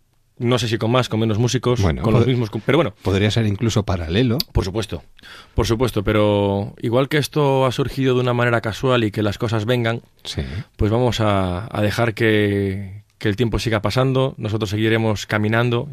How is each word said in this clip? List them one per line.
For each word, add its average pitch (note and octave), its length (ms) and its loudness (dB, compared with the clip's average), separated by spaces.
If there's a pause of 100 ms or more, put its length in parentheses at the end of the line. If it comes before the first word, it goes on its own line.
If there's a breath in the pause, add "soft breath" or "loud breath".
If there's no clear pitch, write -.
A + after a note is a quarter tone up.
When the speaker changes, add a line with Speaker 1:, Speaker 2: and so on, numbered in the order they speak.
(380)
Speaker 1:
No B2 220 2
sé B2 80 -2
si A2 100 -2
con A2 140 0
más, B2+ 160 2
con A2 140 -2
menos A2 180 0
músicos, B2 420 0
Speaker 2:
Bueno, D#2 200 2
Speaker 1:
con A2 120 2
los A#2 100 6
Speaker 2:
pod-, A#2+ 40 2
Speaker 1:
mismos, B2 220 0
con, A2+ 100 -6
pero B2+ 180 0
bueno. D3 160 0 (100)
Speaker 2:
podría G2 280 2
ser A2+ 140 0
incluso G#2 400 0
paralelo. F#2+ 520 0 (140)
Speaker 1:
Por F#2+ 140 0
supuesto, F#2+ 360 -6 (520 loud breath)
por A2+ 120 2
supuesto, A2 380 0
pero G2+ 800 2
igual B2 260 2
que D#3 120 0
esto C3+ 460 2
ha B2+ 60 2
surgido C3+ 440 0
de B2 40 2
una B2 140 0
manera A#2+ 260 2
casual A2+ 460 0
y G2+ 60 -2
que G#2 120 -2
las G#2 140 -2
cosas A2 260 -2
vengan, A#2 380 0 (240)
Speaker 2:
Sí. - 160 -6 (340)
Speaker 1:
pues G#2+ 160 2
vamos A#2 300 2
a, G2 500 0
a G#2+ 100 -4
dejar A2+ 320 0
que, G2+ 880 0 (140)
que A2 120 -2
el G2 80 -2
tiempo A2+ 220 0
siga A2 220 -2
pasando. C3 560 0
Nosotros G#2+ 340 -4
seguiremos A2 540 0
caminando, A#2 680 0